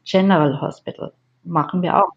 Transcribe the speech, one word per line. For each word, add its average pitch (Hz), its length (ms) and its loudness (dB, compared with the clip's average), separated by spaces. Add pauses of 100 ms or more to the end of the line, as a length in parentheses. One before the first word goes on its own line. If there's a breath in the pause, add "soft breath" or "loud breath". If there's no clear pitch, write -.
General 175 560 2
Hospital. - 520 -10 (300)
Machen 170 400 -4
wir 175 140 0
auch 196 200 2